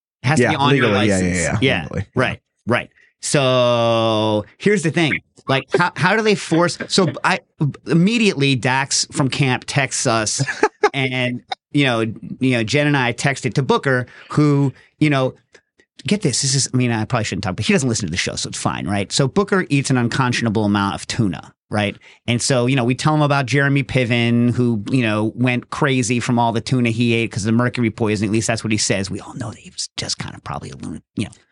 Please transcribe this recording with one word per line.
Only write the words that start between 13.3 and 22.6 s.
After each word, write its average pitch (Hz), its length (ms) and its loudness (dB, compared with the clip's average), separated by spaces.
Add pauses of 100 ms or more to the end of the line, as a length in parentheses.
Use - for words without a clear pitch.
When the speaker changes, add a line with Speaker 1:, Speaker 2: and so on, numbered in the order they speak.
Speaker 1:
to 139 80 0
Booker, 131 440 0 (240)
who, 143 420 2 (260)
you 156 120 2
know, 131 240 0 (720)
get 208 160 0
this. 127 200 -2
This 135 120 0
is, 131 180 0
I 127 40 2
mean, 127 140 2
I 110 140 -2
probably 110 200 -2
shouldn't 92 200 -6
talk, 92 120 -4
but 110 80 -4
he - 80 2
doesn't 139 160 2
listen 107 180 -2
to 78 40 -4
the 85 60 -6
show, - 200 -4
so - 120 -8
it's - 100 -10
fine, 64 280 -4
right? 101 240 -2
So 143 180 2
Booker 202 420 0
eats 139 200 0
an 131 60 2
unconscionable 117 680 0
amount 101 300 0
of - 120 -12
tuna, - 460 -4 (180)
right? 104 260 -2 (300)
And 117 140 0
so, 123 260 0